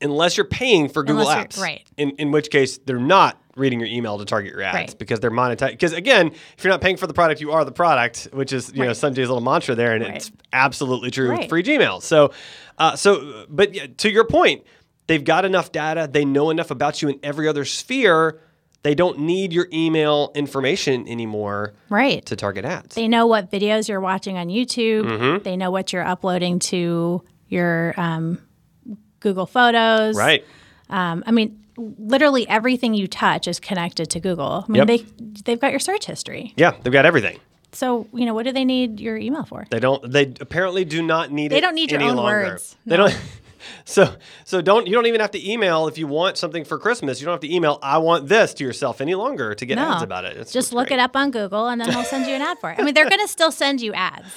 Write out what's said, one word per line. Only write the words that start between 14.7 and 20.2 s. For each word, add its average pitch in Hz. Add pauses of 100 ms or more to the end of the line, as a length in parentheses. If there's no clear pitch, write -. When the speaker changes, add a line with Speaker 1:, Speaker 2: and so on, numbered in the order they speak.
Speaker 1:
they've 156
got 160
enough 185
data. 156
They 147
know 139
enough 160
about 147
you 151
in 139
every 147
other 143
sphere. 165 (440)
They 147
don't 170
need 175
your 175
email 156